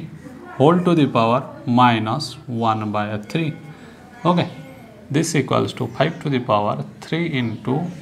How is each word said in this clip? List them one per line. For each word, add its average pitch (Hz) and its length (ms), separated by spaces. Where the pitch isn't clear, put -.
whole 170 280
to 175 80
the 147 120
power 117 240
minus 117 540
one 107 300
by 104 120
three। 165 180
ओके, 175 200
this 98 160
equals 113 340
to - 120
five 165 260
to 156 60
the 131 180
power 104 280
three 170 240
into 113 340